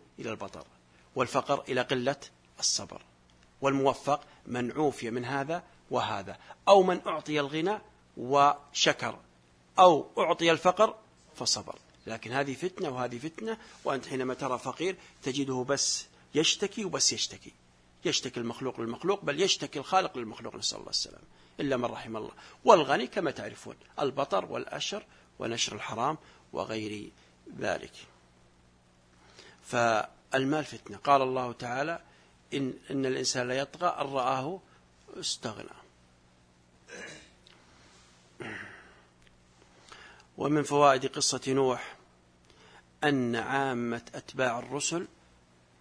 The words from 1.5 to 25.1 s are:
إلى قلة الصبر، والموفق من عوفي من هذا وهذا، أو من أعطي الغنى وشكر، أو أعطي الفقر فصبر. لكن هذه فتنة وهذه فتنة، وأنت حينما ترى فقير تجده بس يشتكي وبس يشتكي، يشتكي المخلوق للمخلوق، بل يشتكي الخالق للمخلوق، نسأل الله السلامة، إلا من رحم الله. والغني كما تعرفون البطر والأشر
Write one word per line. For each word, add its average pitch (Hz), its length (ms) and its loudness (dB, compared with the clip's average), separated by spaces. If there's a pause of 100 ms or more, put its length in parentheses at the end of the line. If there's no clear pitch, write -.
إلى 127 120 2
قلة 131 340 0 (440)
الصبر، - 420 -2 (600)
والموفق 139 600 2 (240)
من 120 240 -4
عوفي 131 400 -2
من 120 140 -6
هذا 139 380 -4 (280)
وهذا، 104 460 -4 (300)
أو 196 160 12
من 180 240 2
أعطي 151 320 -2
الغنى 160 400 -2 (380)
وشكر، 143 1000 2 (600)
أو 170 280 10 (100)
أعطي 170 340 4
الفقر 185 440 4 (400)
فصبر. - 400 -2 (320)
لكن 113 240 -8
هذه 139 220 -2
فتنة 175 360 -6
وهذه 123 300 -4
فتنة، 220 380 -8 (260)
وأنت 135 220 -2
حينما 131 280 -4
ترى 127 260 -4
فقير 160 360 -4 (280)
تجده 135 460 -2
بس - 360 0 (300)
يشتكي 196 500 0
وبس 139 280 0
يشتكي، - 380 -6 (540)
يشتكي 135 340 -2
المخلوق 117 400 -6
للمخلوق، 139 460 -2
بل 147 160 -2
يشتكي 190 380 0
الخالق 175 380 0
للمخلوق، 113 380 -10
نسأل - 240 -6
الله - 100 -14
السلامة، - 340 -6 (360)
إلا 139 180 0
من 120 80 -2
رحم 113 320 -6
الله. 110 140 -10 (340)
والغني 170 420 6
كما 165 240 -2
تعرفون 110 440 -10 (240)
البطر 143 460 0
والأشر 151 600 -6 (340)